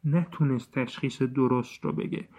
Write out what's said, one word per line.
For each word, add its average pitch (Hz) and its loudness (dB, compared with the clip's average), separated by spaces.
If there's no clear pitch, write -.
نتونست 147 0
تشخیص 131 -2
درست 127 2
رو - -2
بگه، - -4